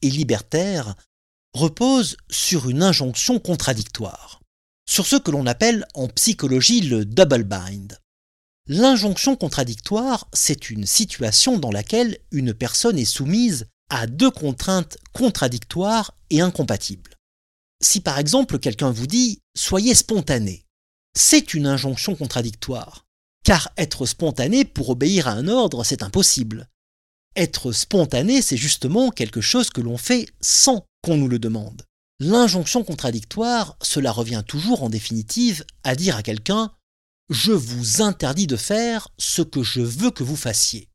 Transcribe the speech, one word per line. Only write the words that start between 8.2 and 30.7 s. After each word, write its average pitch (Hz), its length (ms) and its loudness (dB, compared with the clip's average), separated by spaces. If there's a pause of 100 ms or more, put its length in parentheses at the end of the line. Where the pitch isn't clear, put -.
L'injonction 214 680 4
contradictoire, 185 1000 -2
c'est - 360 -2
une 107 160 -6
situation 190 720 2
dans 131 140 -2
laquelle 214 480 0 (120)
une 127 220 0
personne 160 460 0
est 117 60 0
soumise 156 640 0 (220)
à 120 160 -2
deux 156 240 2
contraintes 156 680 -2 (160)
contradictoires 196 1000 0 (140)
et 156 120 4
incompatibles. 131 760 -2 (680)
Si - 200 2
par 143 180 -2
exemple 156 400 2
quelqu'un 131 320 0
vous 117 160 -4
dit « 226 320 0 (180)
soyez 208 380 2
spontané », 117 680 0 (520)
c'est - 360 4
une 147 120 0
injonction 139 500 -2
contradictoire, 120 880 -8 (380)
car 170 340 2
être 147 280 -4
spontané 160 600 0
pour - 240 -6
obéir 139 380 2
à 117 40 0
un 117 160 -2
ordre, 196 360 0
c'est 120 200 -2
impossible. 113 640 0 (680)
Être 165 360 -2
spontané, 175 680 2
c'est 139 160 0
justement 151 540 0
quelque 113 300 -4
chose 240 280 2
que - 120 -4
l'on 120 160 -4
fait 240 300 0 (140)
sans - 440 4 (180)